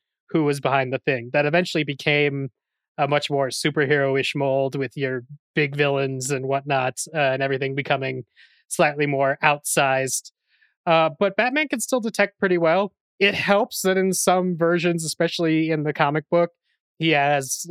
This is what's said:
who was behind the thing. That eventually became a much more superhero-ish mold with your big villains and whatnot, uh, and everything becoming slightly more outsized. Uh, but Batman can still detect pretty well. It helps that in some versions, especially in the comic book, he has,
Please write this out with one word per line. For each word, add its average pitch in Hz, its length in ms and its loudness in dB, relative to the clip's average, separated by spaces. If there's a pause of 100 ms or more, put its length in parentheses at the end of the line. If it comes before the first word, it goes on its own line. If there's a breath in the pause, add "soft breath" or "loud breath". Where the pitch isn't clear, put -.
(300)
who 160 140 0
was 143 160 0
behind 131 320 0
the 131 60 -2
thing. 123 360 -4
That 147 100 2
eventually 165 400 0
became 143 640 -2 (480)
a 147 120 0
much 147 220 0
more 139 180 0
superhero-ish 139 840 0
mold 135 420 0
with 131 200 -6
your 131 280 -4 (300)
big 147 220 -2
villains 139 540 0
and 131 160 -4
whatnot, 135 540 -2 (140)
uh, 165 40 -2
and 135 240 0
everything 135 320 -2
becoming 131 500 -2 (440 soft breath)
slightly 147 380 0
more 139 360 0
outsized. 135 880 0 (540)
Uh, 165 320 4
but 196 180 0
Batman 262 320 0
can 254 120 -2
still 254 200 -2
detect 202 380 -2
pretty 185 200 2
well. 170 340 2 (260)
It 196 160 2
helps - 480 0
that 185 140 2
in 190 180 2
some 180 420 0
versions, 170 480 0
especially 160 680 0
in 151 140 0
the 151 80 -2
comic 151 380 0
book, 170 200 2 (480)
he 160 120 0
has, 143 600 0